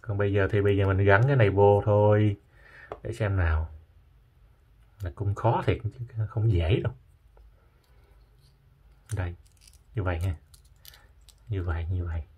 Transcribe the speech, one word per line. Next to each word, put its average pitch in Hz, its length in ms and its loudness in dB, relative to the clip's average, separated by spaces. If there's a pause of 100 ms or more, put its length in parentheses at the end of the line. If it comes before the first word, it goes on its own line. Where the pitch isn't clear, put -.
Còn 101 160 -8
bây 101 160 0
giờ 98 180 2
thì 104 100 0
bây 101 160 2
giờ 98 100 2
mình 98 100 2
gắn 101 300 4
cái 143 80 2
này 110 140 4
vô 101 360 4
thôi. 104 500 4 (680)
Để - 100 -10
xem 98 240 -2
nào. 80 320 0 (1300)
Là 85 120 -8
cũng 101 200 -4
khó 113 300 0
thiệt 95 180 0
chứ 110 440 -8
không 110 240 -2
dễ 85 320 0
đâu. - 100 -4 (2250)
Đây, 87 200 -8 (600)
như 104 80 -6
vậy 87 160 -2
nha. 87 160 -4 (1120)
Như 95 140 -6
vậy, 82 280 -4
như 90 140 -4
vậy. 82 180 -8 (140)